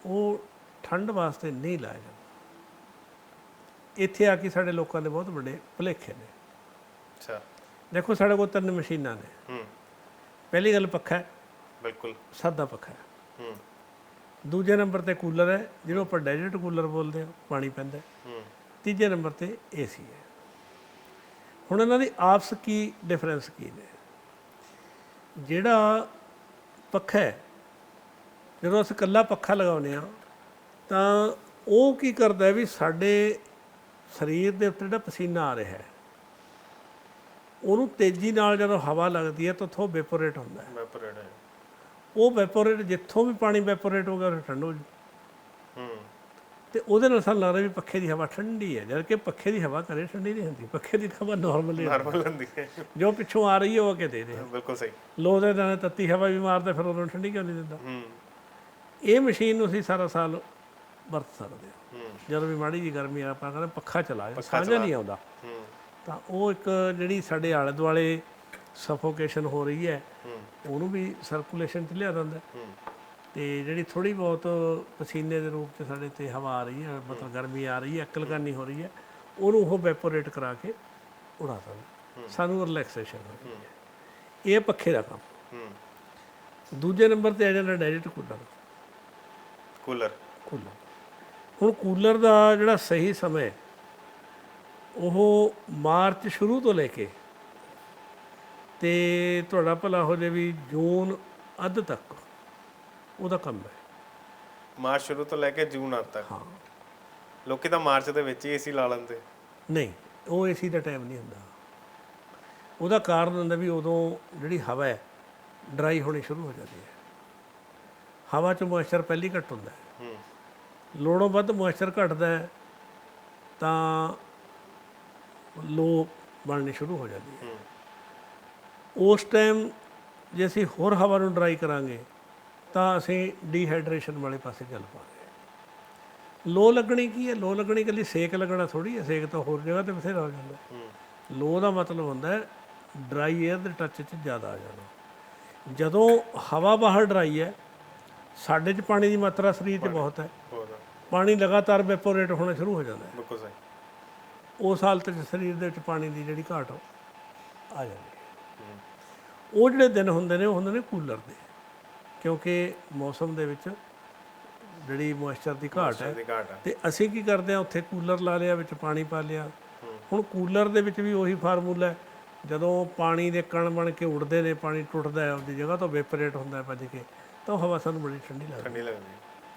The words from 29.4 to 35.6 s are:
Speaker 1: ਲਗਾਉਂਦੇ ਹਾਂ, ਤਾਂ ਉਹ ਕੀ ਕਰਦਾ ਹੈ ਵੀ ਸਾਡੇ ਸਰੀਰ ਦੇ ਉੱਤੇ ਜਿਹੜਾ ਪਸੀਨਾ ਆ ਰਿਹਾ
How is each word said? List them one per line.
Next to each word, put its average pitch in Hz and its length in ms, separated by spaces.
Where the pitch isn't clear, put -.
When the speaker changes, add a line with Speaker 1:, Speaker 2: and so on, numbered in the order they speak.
Speaker 1:
ਲਗਾਉਂਦੇ 160 420
ਹਾਂ, 147 60
ਤਾਂ 202 420
ਉਹ 254 280
ਕੀ 262 180
ਕਰਦਾ 208 320
ਹੈ 196 80
ਵੀ 233 120
ਸਾਡੇ 202 720
ਸਰੀਰ 170 340
ਦੇ 202 140
ਉੱਤੇ 196 180
ਜਿਹੜਾ 208 120
ਪਸੀਨਾ 170 520
ਆ 123 60
ਰਿਹਾ 104 140